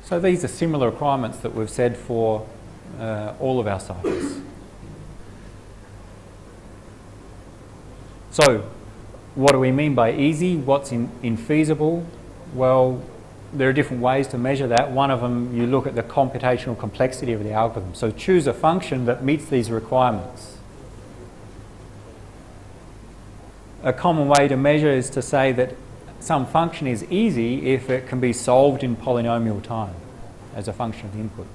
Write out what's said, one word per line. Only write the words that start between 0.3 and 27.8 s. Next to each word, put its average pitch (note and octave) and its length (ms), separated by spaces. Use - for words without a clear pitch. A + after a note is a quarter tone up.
are B2 40
similar D3 420
requirements C3+ 480
that - 160
we've A2 160
said B2 260
for, A2 500
uh, G#2+ 400
all C3 220
of G#2+ 80
our G2 100
ciphers. - 600
So A#2+ 360
what C#3 180
do C3 80
we C3 100
mean C#3+ 240
by A#2+ 180
easy? D#3+ 440
What's C#3 340
in-, A#2+ 200
infeasible? D3+ 840
Well, B2+ 480
there C3+ 160
are C3+ 40
different C3 300
ways C3 260
to B2+ 100
measure C3 300
that. B2+ 220
One C3+ 200
of B2 100
them, A#2+ 360
you A#2+ 100
look C3 200
at C3 80
the A2+ 80
computational B2+ 720
complexity B2+ 560
of G#2 120
the G#2+ 80
algorithm. G#2+ 420
So A2+ 160
choose E3 380
a A#2 60
function D#3 520
that A#2+ 160
meets D3 240
these A#2 240
requirements. A2+ 840
A B2+ 100
common D#3 360
way C#3+ 200
to C3+ 80
measure D3 340
is C3 200
to B2+ 120
say C3+ 300
that B2+ 220
some C#3 260
function D3 400
is A#2+ 240
easy C3+ 640
if - 180